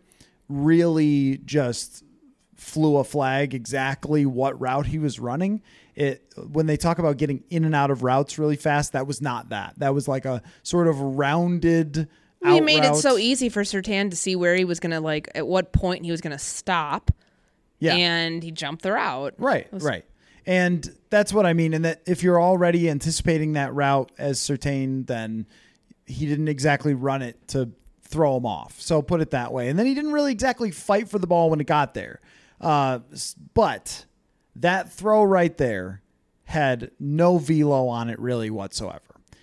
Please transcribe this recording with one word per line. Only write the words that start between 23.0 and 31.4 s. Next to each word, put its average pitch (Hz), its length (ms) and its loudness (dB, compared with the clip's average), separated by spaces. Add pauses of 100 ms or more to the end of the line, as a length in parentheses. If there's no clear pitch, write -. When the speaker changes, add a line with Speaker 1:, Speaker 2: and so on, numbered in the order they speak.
Speaker 1:
that 139 200 -4
route 139 440 0
as 139 200 -2
Surtain, 135 680 -2
then 110 400 -6 (600)
he 131 200 -6
didn't 151 220 -2
exactly 143 460 0
run 135 280 -2
it - 260 -14
to 127 220 -4 (320)
throw 143 340 0
him 123 100 -4
off. 82 340 -10
So 156 220 0
put 165 180 -2
it 156 100 -2
that 123 220 -4
way. 123 160 -4
And 147 100 -2
then 233 80 2
he 269 80 0
didn't 294 180 -4
really 294 180 0
exactly 240 400 -2
fight 202 380 -2
for 208 100 -4
the 180 80 -2
ball 170 240 4